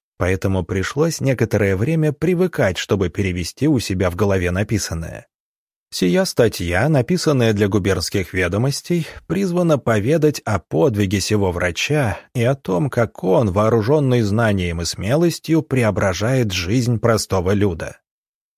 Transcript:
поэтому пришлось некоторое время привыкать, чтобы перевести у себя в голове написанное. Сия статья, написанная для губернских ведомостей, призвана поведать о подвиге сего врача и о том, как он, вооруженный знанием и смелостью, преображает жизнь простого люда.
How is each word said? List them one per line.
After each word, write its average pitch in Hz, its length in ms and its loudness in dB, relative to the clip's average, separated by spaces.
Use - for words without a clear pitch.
поэтому 92 480 0
пришлось 135 560 -2
некоторое 107 560 0
время 151 360 0
привыкать, 165 640 0
чтобы 95 320 0
перевести 92 580 -2
у 147 100 2
себя 95 300 -2
в 87 80 -4
голове 95 360 0
написанное. 87 760 -4
Сия 185 320 0
статья, 98 640 0
написанная 143 640 2
для 104 160 2
губернских 95 640 -2
ведомостей, 117 760 -2
призвана 175 500 0
поведать 139 720 0
о 107 140 0
подвиге 104 600 0
сего 101 300 0
врача 90 680 -2
и 123 100 -2
о 131 120 2
том, 170 340 -2
как - 340 -2
он, 170 280 2
вооруженный 120 720 2
знанием 101 580 0
и 85 60 -4
смелостью, 156 760 0
преображает 107 920 0
жизнь 110 480 0
простого 98 500 0
люда. 98 480 -2